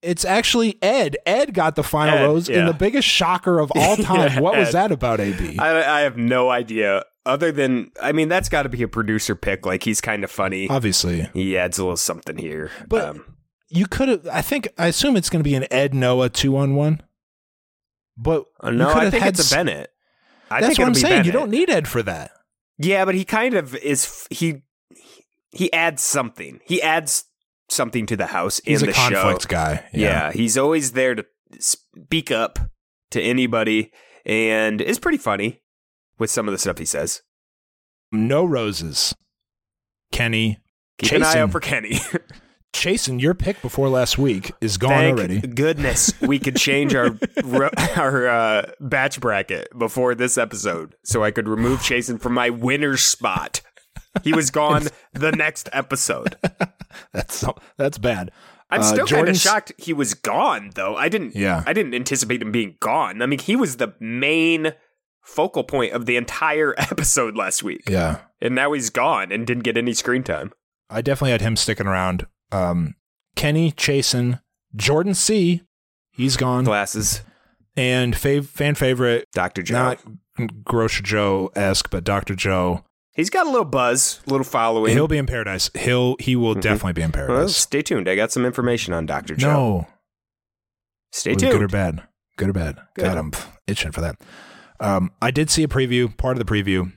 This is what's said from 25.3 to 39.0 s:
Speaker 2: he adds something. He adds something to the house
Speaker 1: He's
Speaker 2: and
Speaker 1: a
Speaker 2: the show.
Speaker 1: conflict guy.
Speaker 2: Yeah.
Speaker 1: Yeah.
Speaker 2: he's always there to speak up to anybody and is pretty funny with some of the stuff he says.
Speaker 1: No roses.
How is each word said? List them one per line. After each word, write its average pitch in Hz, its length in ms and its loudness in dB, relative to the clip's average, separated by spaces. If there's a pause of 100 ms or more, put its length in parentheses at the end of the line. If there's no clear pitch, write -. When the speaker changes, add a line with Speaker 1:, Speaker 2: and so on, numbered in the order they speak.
Speaker 2:
he - 200 -2
adds 165 300 0
something. 107 640 -4
He 175 160 -2
adds 156 440 -2 (440)
something 117 360 -2
to 107 120 -4
the 95 80 -2
house 92 400 -4
Speaker 1:
He's - 160 2
Speaker 2:
and 104 80 0
Speaker 1:
a - 20 0
Speaker 2:
the - 60 2
show. 117 240 2
Speaker 1:
conflict 95 260 0
guy. 80 460 -2
Speaker 2:
Yeah. 107 160 0
Speaker 1:
Yeah. 80 240 0
Speaker 2:
he's 113 240 0
always 139 340 0
there 127 240 0
to 107 100 -8 (340)
speak - 720 -4
up 113 280 -2 (520)
to 117 100 -2
anybody 110 720 0 (340)
and 110 560 0
is - 180 -2
pretty 320 180 -2
funny 107 440 -4 (580)
with 113 100 -2
some 107 200 -2
of - 20 -2
the 95 60 -4
stuff 90 220 -4
he 80 60 -8
says. 78 360 -4 (880)
Speaker 1:
No 120 320 2
roses. 104 720 -2 (960)